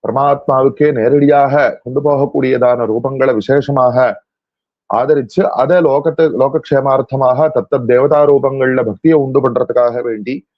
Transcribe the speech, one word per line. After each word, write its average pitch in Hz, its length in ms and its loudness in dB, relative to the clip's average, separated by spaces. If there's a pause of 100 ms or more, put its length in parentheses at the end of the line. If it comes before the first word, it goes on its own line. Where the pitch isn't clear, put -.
பரமாத்மாவுக்கே 139 880 0
நேரடியாக 143 880 2
கொண்டு 131 200 -6
போகக்கூடியதான 131 840 0
ரூபங்களை 131 480 -2
விசேஷமாக 127 920 0 (720)
ஆதரிச்சு, 135 480 -2
அதை 160 400 0
லோகத்து-, 151 520 0
லோகக்ஷேமார்த்தமாக 135 1200 0
தத்தத் 127 320 -2
தேவதா 143 400 2
ரூபங்கள்ல 135 580 0
பக்தியை 131 340 0
உண்டு 135 220 0
பண்றதுக்காக 120 600 -2
வேண்டி 120 440 -8 (120)